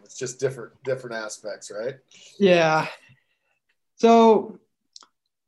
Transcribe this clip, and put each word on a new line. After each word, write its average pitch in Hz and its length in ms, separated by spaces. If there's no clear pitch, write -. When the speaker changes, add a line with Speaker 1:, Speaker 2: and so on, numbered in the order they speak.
Speaker 1:
It's - 140
just 127 220
different, 131 320
different 127 320
aspects, 107 600
right? 123 200
Speaker 2:
Yeah. 165 480
So 226 600